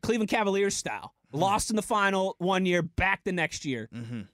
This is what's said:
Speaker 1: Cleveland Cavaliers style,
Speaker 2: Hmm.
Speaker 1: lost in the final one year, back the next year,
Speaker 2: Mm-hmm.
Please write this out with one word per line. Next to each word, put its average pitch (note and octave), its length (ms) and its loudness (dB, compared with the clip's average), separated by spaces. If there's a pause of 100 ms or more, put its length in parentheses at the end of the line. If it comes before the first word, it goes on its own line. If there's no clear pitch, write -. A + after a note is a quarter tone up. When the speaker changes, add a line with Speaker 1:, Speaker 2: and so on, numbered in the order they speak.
Speaker 1:
Cleveland A3 280 2
Cavaliers G3 460 2
style, - 380 -8 (180)
Speaker 2:
Hmm. C#3 60 -4
Speaker 1:
lost G3 320 2
in A3 60 0
the G#3+ 60 0
final G3 560 2
one F#3 280 2
year, F3 160 4
back F#3 420 -2
the G3 80 -2
next E3 320 -4
year, A#2+ 300 -6
Speaker 2:
Mm-hmm. A#2 280 -10 (120)